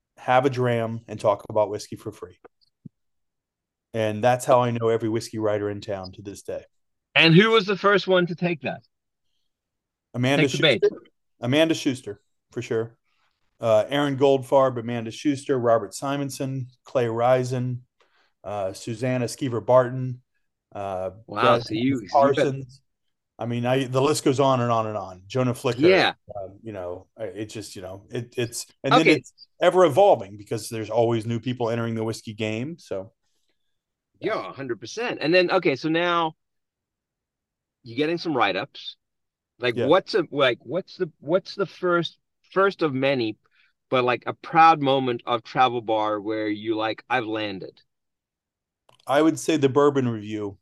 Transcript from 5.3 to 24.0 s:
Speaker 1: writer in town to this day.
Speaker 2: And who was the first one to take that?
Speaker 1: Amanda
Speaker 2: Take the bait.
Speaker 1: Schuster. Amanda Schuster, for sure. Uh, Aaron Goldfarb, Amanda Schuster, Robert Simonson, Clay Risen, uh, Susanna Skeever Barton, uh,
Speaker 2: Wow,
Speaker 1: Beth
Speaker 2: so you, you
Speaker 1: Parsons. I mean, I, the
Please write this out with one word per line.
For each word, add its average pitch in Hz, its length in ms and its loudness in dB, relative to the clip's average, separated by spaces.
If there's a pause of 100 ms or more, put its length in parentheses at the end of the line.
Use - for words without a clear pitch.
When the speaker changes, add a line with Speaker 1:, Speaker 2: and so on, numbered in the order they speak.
Speaker 1:
writer 104 320 -2
in 101 100 -10
town 95 320 -8
to 101 100 -20
this 98 200 -14
day. 90 200 -10 (520)
Speaker 2:
And 160 200 6
who 208 160 8
was 226 160 4
the 202 100 -2
first 202 300 2
one 185 200 4
to 180 80 -6
take 175 260 -4
that? 87 220 -8 (1300)
Speaker 1:
Amanda 135 340 2
Speaker 2:
Take 127 60 -2
the 151 100 -4
bait. 123 200 4
Speaker 1:
Schuster. - 200 0 (380)
Amanda 151 340 2
Schuster, 123 460 -4 (320)
for 123 80 -6
sure. 117 360 -4 (640)
Uh, 107 280 4
Aaron 143 300 0
Goldfarb, 135 600 4
Amanda 117 320 -6
Schuster, 135 480 -2
Robert 113 360 2
Simonson, 135 720 -6 (160)
Clay 123 240 0
Risen, 123 760 0 (640)
uh, 95 300 -6
Susanna 123 500 -4
Skeever 117 400 -4
Barton, 127 580 2 (520)
uh, 95 360 -6 (160)
Speaker 2:
Wow, 117 300 2
Speaker 1:
Beth 117 80 -6
Speaker 2:
so 110 100 -8
you, 127 280 -2
you 92 100 -16
Speaker 1:
Parsons. 139 680 0 (560)
I 113 80 -8
mean, 120 180 -4
I, 131 200 0
the 127 180 0